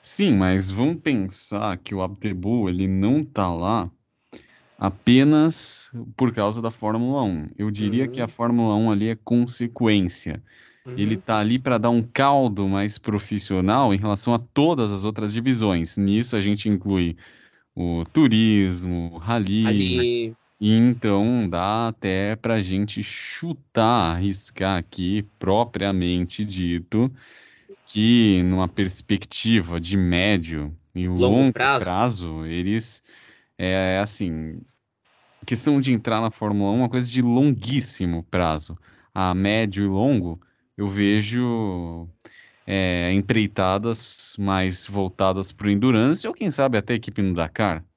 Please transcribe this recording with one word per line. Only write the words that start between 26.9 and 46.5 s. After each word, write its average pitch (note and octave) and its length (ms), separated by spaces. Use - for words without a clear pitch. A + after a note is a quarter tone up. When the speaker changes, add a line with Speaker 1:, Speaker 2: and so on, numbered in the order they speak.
Speaker 1:
que G#2+ 580
numa F#2 240
perspectiva F#2 1120
de E2+ 160
médio F2 800
e F2+ 120
Speaker 2:
Longo F2+ 140
Speaker 1:
longo A#2 320
Speaker 2:
prazo. B2+ 320
Speaker 1:
prazo, F2+ 600
eles, F#2 580
é, F#2 460
assim, D#2+ 580
questão C#3 340
de C3 140
entrar A2+ 280
na A2+ 100
Fórmula G2+ 400
um A2 60
é - 20
uma B2 100
coisa B2 180
de B2 140
longuíssimo A#2 1040
prazo. E2 520
A F#2 220
médio G2+ 500
e - 20
longo, F#2+ 540
eu G#2 120
vejo, G2+ 1200
é, F#2 480
empreitadas G2+ 1300
mais F#2+ 480
voltadas F#2+ 640
pro G#2 180
endurance B2 580
ou, A3+ 60
quem G3 160
sabe, C3+ 300